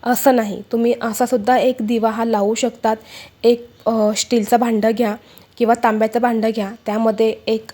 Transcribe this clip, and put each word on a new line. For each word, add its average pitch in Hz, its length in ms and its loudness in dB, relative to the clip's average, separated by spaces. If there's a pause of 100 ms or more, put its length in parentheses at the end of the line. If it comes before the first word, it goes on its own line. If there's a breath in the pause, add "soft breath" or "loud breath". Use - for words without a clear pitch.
असं 247 320 2
नाही. 208 360 -4
तुम्ही 233 300 2
असासुद्धा 233 560 0
एक 254 220 2
दिवा 220 300 0
हा 220 160 -4
लावू 214 280 0
शकतात. 226 420 -2 (480 loud breath)
एक, 233 240 2 (180)
अ, 214 320 0
स्टीलचं 226 420 0
भांडं 226 320 0
घ्या 220 240 -2 (420 loud breath)
किंवा 233 160 2 (100)
तांब्याचं 220 380 0
भांडं 226 280 0
घ्या, 208 220 -4 (140)
त्यामध्ये 220 500 0 (120)
एक 220 260 -4